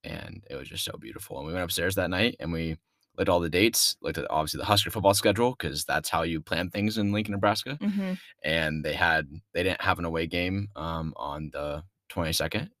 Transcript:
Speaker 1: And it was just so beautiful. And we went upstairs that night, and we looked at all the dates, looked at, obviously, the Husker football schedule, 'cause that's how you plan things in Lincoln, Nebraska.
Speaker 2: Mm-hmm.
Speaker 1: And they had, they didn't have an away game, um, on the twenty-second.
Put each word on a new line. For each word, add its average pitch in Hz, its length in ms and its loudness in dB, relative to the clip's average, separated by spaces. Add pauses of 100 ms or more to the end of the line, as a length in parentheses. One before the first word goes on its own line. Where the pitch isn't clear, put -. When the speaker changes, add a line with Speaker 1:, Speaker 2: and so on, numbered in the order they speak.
Speaker 1:
And - 460 -10
it 69 60 -8
was 67 140 -10
just - 160 -6
so - 140 -8
beautiful. - 380 -12
And 67 100 -8
we 82 60 -4
went 90 100 0
upstairs 87 320 0
that 92 140 2
night, 95 300 0
and 82 120 -4
we 82 260 -2 (400)
looked 92 100 2
at - 20 2
all 87 120 6
the 85 80 0
dates, 101 520 4
looked 80 160 -2
at, 73 140 -4
obviously, 78 280 0
the - 60 -4
Husker 101 260 4
football 98 220 6
schedule, 110 420 4
'cause 71 300 -4
that's 73 240 0
how 85 140 2
you 82 180 0
plan 90 280 -2
things 107 280 0
in 101 140 2
Lincoln, 104 220 0
Nebraska. 107 480 0
Speaker 2:
Mm-hmm. 196 320 0 (300)
Speaker 1:
And 78 420 0
they 76 80 0
had, 80 340 2 (260)
they 87 100 0
didn't 92 180 0
have 92 180 2
an 85 60 -2
away 82 220 0
game, 90 500 -2
um, 80 400 -4
on 73 340 -6
the 73 320 -6 (260)
twenty-second. 80 720 -2